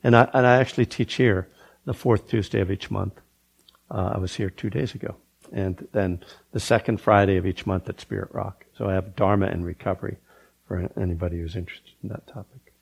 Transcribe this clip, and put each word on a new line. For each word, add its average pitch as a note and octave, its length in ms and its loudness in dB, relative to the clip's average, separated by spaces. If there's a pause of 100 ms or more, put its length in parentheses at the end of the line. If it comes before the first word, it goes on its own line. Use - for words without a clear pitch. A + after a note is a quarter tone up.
And A#2+ 120 6
I, B2+ 160 8
and B2+ 140 4
I B2 100 8
actually B2+ 300 2
teach - 280 -6
here G2+ 340 2 (360)
the A#2+ 100 -4
fourth A2+ 340 0
Tuesday G#2+ 320 0
of F#2 100 0
each - 200 -6
month. F#2+ 300 -6 (720)
Uh, F#2 240 -2
I - 40 -4
was F#2 160 -4
here G2 160 -4
two - 200 -6
days - 240 -4
ago. - 220 -10 (360)
And G2 400 -4
then F#2 320 -2 (280)
the G#2 80 -4
second A2+ 400 0
Friday G2+ 360 4
of F2+ 100 0
each - 200 -4
month F#2+ 220 -2
at - 120 -10
Spirit G2 320 -8
Rock. G2 320 -10 (120)
So G2+ 120 -4
I F#2+ 60 0
have F#2+ 220 -4
Dharma G2 300 2
and E2+ 180 -4
recovery F#2+ 520 -6 (500)
for F2+ 300 -4
anybody F2 420 -4
who's E2 180 -8
interested - 360 -12 (100)
in F#2+ 60 -10
that - 180 -12
topic. - 560 -20